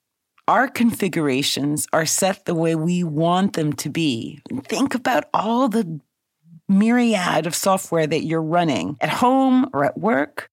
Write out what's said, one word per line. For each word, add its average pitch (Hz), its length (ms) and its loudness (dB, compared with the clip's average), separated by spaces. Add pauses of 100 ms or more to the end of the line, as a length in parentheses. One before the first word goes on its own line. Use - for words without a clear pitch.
(460)
our 226 220 4
configurations 151 1200 -2
are 160 140 0
set - 380 -2
the 180 100 -4
way 165 220 0
we 175 260 -2
want 175 520 0
them 151 180 0
to - 180 -8
be. 135 580 -4
And - 160 -8
think 226 300 -2
about 247 300 -2 (100)
all 233 340 0
the 180 320 -2 (680)
myriad 196 800 2
of 160 80 -4
software 180 500 0
that 151 160 -2
you're 160 180 -2
running 156 600 0
at 156 80 -2
home 254 640 2
or 143 120 0
at - 140 -2
work. 247 540 -2